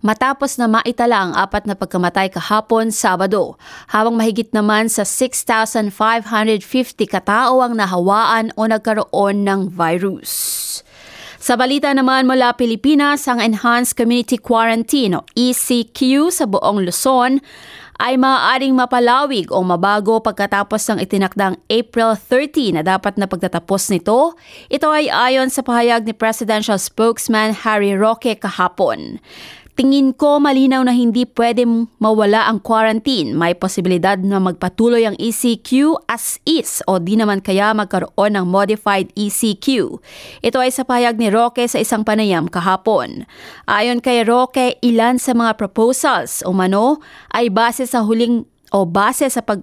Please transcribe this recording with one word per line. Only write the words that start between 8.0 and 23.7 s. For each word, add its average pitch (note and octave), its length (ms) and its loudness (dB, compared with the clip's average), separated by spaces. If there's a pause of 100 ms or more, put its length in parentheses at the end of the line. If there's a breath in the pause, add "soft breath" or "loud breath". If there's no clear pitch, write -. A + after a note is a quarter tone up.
o A3 100 0
nagkaroon G#3 800 0
ng G3 220 0
virus. F3 640 -4 (1040 loud breath)
Sa - 140 -2
balita C#4 400 0
naman C4 320 2
mula B3+ 320 2
Pilipinas, C#4+ 720 2
ang A#3+ 80 0
Enhanced A#3 580 0
Community A#3+ 460 0
Quarantine A3+ 800 0
o - 160 -20
E B3 160 0
C A#3+ 340 0
Q C#4+ 460 2
sa C4 160 -2
buong G3 340 0
Luzon B3+ 540 0 (580 loud breath)
ay B3+ 240 0
maaaring C4 560 2
mapalawig B3 800 2
o F#3 80 2
mabago G3 560 2
pagkatapos G3+ 720 -2
ng G3+ 80 -2
itinakdang F#3+ 560 0 (160)
April A3+ 480 0
thirty C4 560 0
na D#3 80 -2
dapat F#3+ 320 0
na G3+ 80 0
pagtatapos F#3+ 640 -4